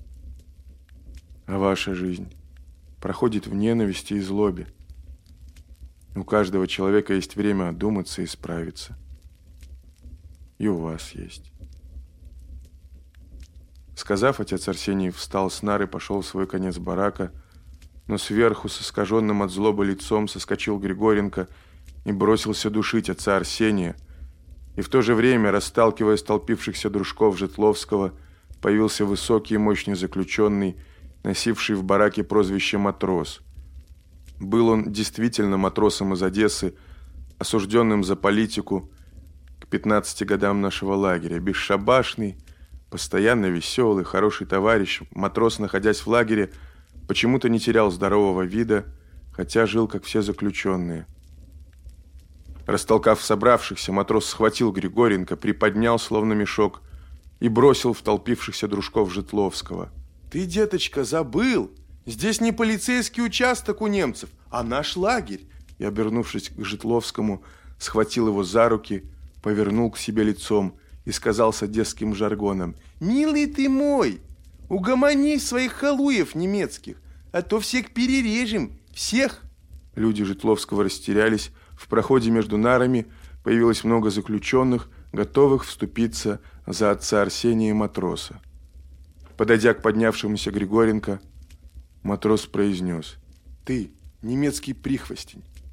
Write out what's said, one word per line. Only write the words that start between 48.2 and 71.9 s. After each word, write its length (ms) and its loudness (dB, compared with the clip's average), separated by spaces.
вида, 440 0
хотя 340 2
жил, 220 2
как 160 -8
все 180 0
заключённые. 800 -4
Растолкав 560 4
собравшихся, 720 2
матрос 360 2
схватил 440 2
Григоренко, 680 0
приподнял, 600 2
словно 360 0
мешок, 460 0
и 80 2
бросил 440 6
в 100 -10
толпившихся 640 -2
дружков 440 0
Житловского. 800 -4
«Ты, 140 -4
деточка, 600 -2
забыл? 640 0
Здесь 380 -2
не 100 2
полицейский 720 -2
участок 560 -2
у 60 -2
немцев, 420 -2
а 120 -4
наш 320 -4
лагерь!» 520 -2
И, 60 -6
обернувшись 680 -2
к 120 -12
Житловскому, 800 -2
схватил 500 0
его 160 2
за 240 4
руки, 360 -2
повернул 480 2
к 60 -12
себе 280 0
лицом 520 0
и 60 -6
сказал 420 2
с 80 -8
одесским 520 -2